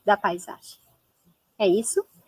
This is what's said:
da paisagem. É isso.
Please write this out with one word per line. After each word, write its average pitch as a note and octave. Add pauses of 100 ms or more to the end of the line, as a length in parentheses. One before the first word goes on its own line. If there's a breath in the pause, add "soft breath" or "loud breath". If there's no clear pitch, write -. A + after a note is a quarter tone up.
da G3+
paisagem. - (800)
É G#3
isso. A3+ (220)